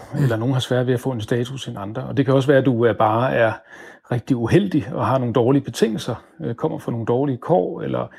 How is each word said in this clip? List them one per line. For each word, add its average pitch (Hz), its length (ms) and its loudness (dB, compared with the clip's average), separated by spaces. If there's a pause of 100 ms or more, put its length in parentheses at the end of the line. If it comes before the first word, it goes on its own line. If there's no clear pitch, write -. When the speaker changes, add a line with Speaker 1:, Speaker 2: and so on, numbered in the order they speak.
(140)
Speaker 1:
Mm. - 80 0
Speaker 2:
eller 117 140 2
nogen 120 160 0
har 127 80 0
sværere 123 260 0
ved 127 80 2
at 120 60 -2
få 135 100 -4
en 120 100 -6
status 120 480 -4
end 120 100 -10
andre. 107 260 -8
Og 123 120 -6
det 135 80 2
kan 135 100 2
også 135 140 4
være, 139 100 6
at 131 80 2
du 117 180 2
er 113 80 6
bare 117 420 2
er 113 180 2 (580)
rigtig 123 260 0
uheldig 143 560 2
og 123 140 -2
har 131 120 2
nogle 120 160 -2
dårlige 135 280 4
betingelser, 151 600 -4 (200)
øh, 120 100 -4
kommer - 240 -4
fra - 140 -6
nogle 117 140 -6
dårlige 127 320 0
kår, 180 440 0
eller, 123 240 -4 (120)